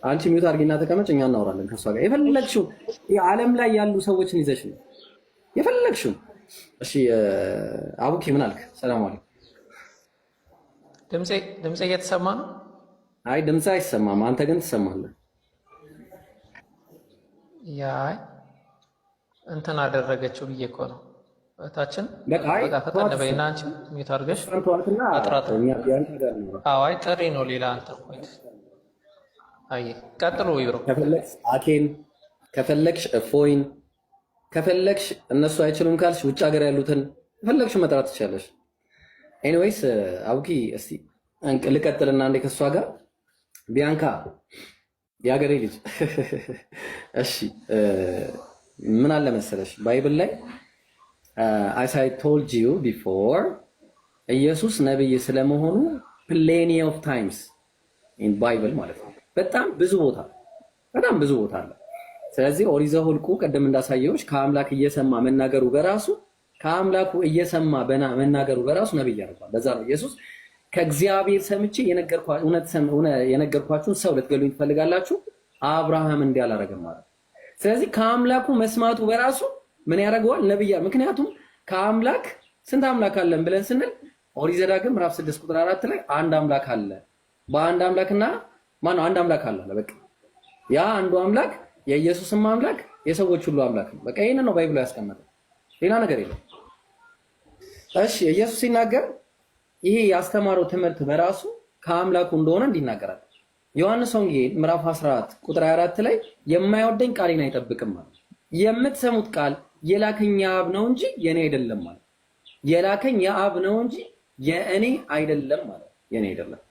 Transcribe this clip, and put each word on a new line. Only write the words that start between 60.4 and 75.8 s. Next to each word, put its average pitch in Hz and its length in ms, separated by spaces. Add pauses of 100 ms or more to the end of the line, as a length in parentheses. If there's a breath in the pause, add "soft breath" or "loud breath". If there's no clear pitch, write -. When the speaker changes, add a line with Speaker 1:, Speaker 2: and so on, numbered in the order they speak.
Speaker 1:
በጣም - 240
ብዙ 143 180
ቦታ 107 200
አለ። 87 160 (600)
ስለዚህ 147 360
ኦሪት 147 240
ዘኍልቍ 160 360 (100)
ቅድም 143 280
እንዳሳየሁሽ 135 600
ከአምላክ 143 460
እየሰማ 139 400 (100)
መናገሩ 131 480
በራሱ፣ 180 380 (540)
ከአምላኩ 185 500 (120)
እየሰማ 160 500 (100)
በና-፣ 135 300
መናገሩ 135 500
በራሱ 180 320
ነብይ 127 200
ያደርገዋል። 98 360
ለዛ 117 200
ነው 113 120
ኢየሱስ 151 300 (600 loud breath)
ከእግዚአብሔር 190 720
ሰምቼ 202 400
የነገርኳ-፣ 170 540
እውነት 165 300
ሰም-፣ 147 220
እውነ-፣ 151 220 (140)
የነገርኳችሁን 147 720
ሰው 185 180
ልትገሉኝ 139 360
ትፈልጋላችሁ፣ 156 680 (460)
አብርሃም 156 600